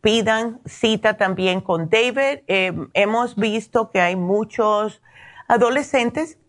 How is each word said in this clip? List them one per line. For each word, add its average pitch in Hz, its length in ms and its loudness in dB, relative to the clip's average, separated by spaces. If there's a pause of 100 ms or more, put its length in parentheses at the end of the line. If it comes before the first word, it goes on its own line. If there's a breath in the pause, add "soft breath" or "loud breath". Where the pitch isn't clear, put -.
pidan 220 640 0
cita 220 540 -2
también 185 420 0
con 165 300 -2
David. 247 560 0
Eh, 185 260 0 (220)
hemos 226 420 0
visto 220 540 -2
que 190 100 0
hay 180 160 2
muchos 208 840 -2 (440 loud breath)
adolescentes 254 920 0 (100)